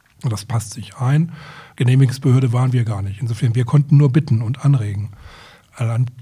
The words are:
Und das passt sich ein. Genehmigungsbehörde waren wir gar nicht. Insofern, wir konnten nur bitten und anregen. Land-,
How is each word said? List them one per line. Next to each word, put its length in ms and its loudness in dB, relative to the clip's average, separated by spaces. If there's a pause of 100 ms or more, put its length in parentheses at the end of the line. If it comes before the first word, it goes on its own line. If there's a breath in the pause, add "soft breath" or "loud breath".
(240)
Und 100 -4
das 100 -8
passt 300 -6
sich 240 -16
ein. 340 0 (460 loud breath)
Genehmigungsbehörde 720 2
waren 220 0
wir 100 0
gar 180 -4
nicht. 200 -8
Insofern, 340 -2
wir 80 0
konnten 320 2
nur 160 6
bitten 300 0
und 240 -4
anregen. 460 0 (680 loud breath)
Land-, 320 -2 (100)